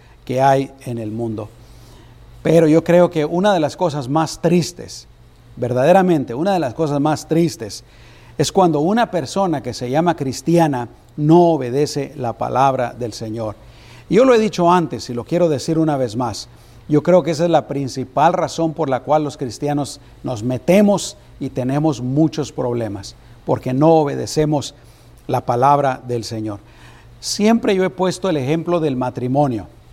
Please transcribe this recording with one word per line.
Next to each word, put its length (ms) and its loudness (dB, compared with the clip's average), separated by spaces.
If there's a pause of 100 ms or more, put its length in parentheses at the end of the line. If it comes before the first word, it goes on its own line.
(240)
que 160 -4
hay 300 2 (160)
en 120 -6
el 120 -8
mundo. 380 -6 (920)
Pero 240 4
yo 180 6
creo 260 6
que 140 -2
una 280 0
de 80 2
las 160 -2
cosas 320 -2
más 340 -2
tristes, 640 -2 (500)
verdaderamente 800 2
una 180 -2
de 80 0
las 140 -4
cosas 260 -2
más 260 -2
tristes, 580 -2 (540)
es 140 -2
cuando 280 2
una 300 0
persona 520 -2
que 120 -8
se 160 -8
llama 260 0
cristiana 720 0 (280)
no 340 6
obedece 640 -2
la 160 -4
palabra 640 0
del 160 -8
Señor. 440 -8 (520)
Y 80 2
yo 80 6
lo 100 6
he 40 6
dicho 320 2
antes 400 0
y 40 -8
lo 100 -6
quiero 240 0
decir 300 -2
una 180 0
vez 200 -4
más. 320 -6 (400)
Yo 140 2
creo 200 4
que 80 -4
esa 140 -2
es 60 0
la 180 2
principal 640 -2
razón 420 -2
por 140 -4
la 120 -2
cual 220 0
los 140 -6
cristianos 640 -6 (220)
nos 200 -8
metemos 760 2 (220)
y 120 -8
tenemos 500 -2
muchos 520 0
problemas, 640 -6 (320)
porque 260 -2
no 180 4
obedecemos 840 0 (540)
la 140 -2
palabra 640 2
del 180 -4
Señor. 340 -8 (640)
Siempre 560 0
yo 80 0
he 60 -2
puesto 380 -4
el 80 0
ejemplo 440 -2
del 160 -2
matrimonio. 720 -2 (260)